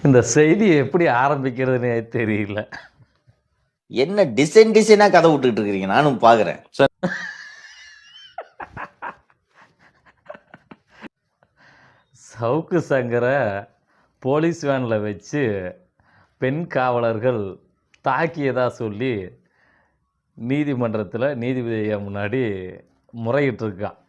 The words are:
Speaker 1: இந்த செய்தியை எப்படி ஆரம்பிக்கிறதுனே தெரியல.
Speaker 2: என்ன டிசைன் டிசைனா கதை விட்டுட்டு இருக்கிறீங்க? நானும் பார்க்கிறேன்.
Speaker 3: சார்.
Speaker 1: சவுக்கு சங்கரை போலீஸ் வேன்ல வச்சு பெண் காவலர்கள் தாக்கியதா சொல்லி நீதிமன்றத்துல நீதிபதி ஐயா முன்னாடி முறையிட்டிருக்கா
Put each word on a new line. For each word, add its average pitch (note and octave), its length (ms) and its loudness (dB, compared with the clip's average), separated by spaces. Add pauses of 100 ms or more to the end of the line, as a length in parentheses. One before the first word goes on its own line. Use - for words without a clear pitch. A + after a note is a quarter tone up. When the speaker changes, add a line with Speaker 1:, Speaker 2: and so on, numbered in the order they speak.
Speaker 1:
இந்த C3 140 6 (160)
செய்தியை D#3+ 420 4
எப்படி E3+ 280 0 (180)
ஆரம்பிக்கிறதுனே B2+ 680 -2 (220)
தெரியல. G#2 460 -2 (1300)
Speaker 2:
என்ன F3+ 340 0 (140)
டிசைன் G#3+ 380 6
டிசைனா G#3 340 6
கதை E3 200 6
விட்டுட்டு B2+ 300 2
இருக்கிறீங்க? G2 320 -2
நானும் C3+ 320 2
பார்க்கிறேன். A2 360 4 (180)
Speaker 3:
சார். C#3 140 2 (4000)
Speaker 1:
சவுக்கு D3 480 -2 (100)
சங்கரை B2 480 0 (840)
போலீஸ் D#3+ 440 0
வேன்ல B2 420 0
வச்சு C#3+ 340 -6 (1000)
பெண் C#3 280 -2
காவலர்கள் A#2+ 760 0 (640)
தாக்கியதா C3+ 640 -2 (120)
சொல்லி A2+ 360 -6 (1200)
நீதிமன்றத்துல B2 1000 -4
நீதிபதி A#2 460 -4
ஐயா G#2+ 160 -2
முன்னாடி G2+ 420 -6 (720)
முறையிட்டிருக்கா A2+ 760 -4 (180)